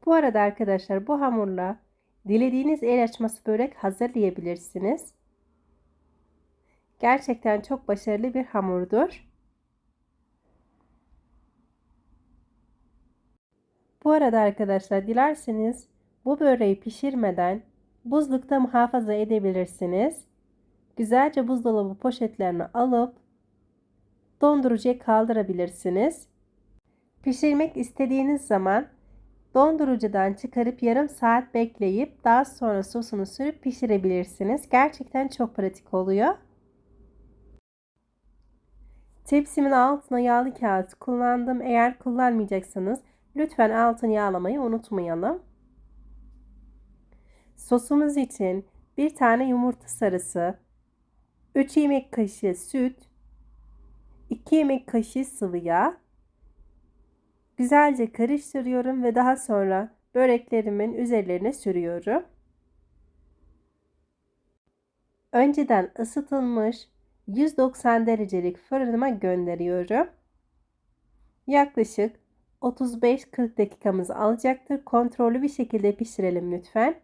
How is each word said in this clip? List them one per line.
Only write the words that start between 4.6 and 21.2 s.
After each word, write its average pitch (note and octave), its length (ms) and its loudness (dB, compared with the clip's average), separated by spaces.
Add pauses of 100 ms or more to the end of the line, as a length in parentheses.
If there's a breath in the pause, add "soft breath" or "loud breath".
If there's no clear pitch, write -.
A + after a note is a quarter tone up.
Gerçekten A#3 640 0
çok - 260 -8
başarılı G#3+ 460 -4
bir C4 120 -4
hamurdur. F#3+ 800 -2 (4000)
Bu D4+ 80 6
arada C4+ 280 6
arkadaşlar, G3+ 680 0
dilerseniz A#3+ 800 0 (380)
bu C#4+ 140 0
böreği A#3+ 400 4
pişirmeden G#3+ 840 -2 (440)
buzlukta C4+ 540 0
muhafaza A#3+ 540 2
edebilirsiniz. G3 1120 -2 (680)
Güzelce B3 520 2